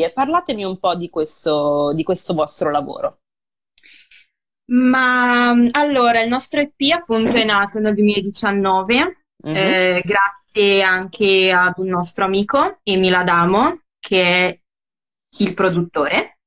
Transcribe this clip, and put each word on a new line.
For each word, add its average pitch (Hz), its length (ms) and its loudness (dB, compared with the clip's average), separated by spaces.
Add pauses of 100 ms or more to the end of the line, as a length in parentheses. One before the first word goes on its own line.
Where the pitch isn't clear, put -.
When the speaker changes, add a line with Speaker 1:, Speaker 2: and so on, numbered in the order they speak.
Speaker 1:
e 165 100 -2
parlatemi 277 520 -2
un 190 160 -6
po' 175 160 0
di 170 120 -8
questo, 147 840 -2
di 160 80 -2
questo 180 320 -4
vostro 151 360 -4
lavoro. - 480 -6 (1500)
Speaker 2:
Ma, 247 800 2 (220)
allora, 254 500 2
il 226 60 -2
nostro 262 320 -4
E 294 140 -4
P 277 180 0
appunto 226 440 0
è 226 80 2
nato 202 340 -2
nel 214 160 0
duemiladiciannove, 202 1300 0 (200)
Speaker 1:
Mhm. 156 120 -6
Speaker 2:
eh, 185 480 0
grazie 196 800 0
anche 190 720 0
ad 180 260 2
un 190 100 -4
nostro 180 360 -4
amico, 208 580 -2
Emil 185 320 0
Adamo, 185 640 2 (180)
che 180 500 0
è 180 120 -10 (800)
il 185 160 0
produttore 170 920 -2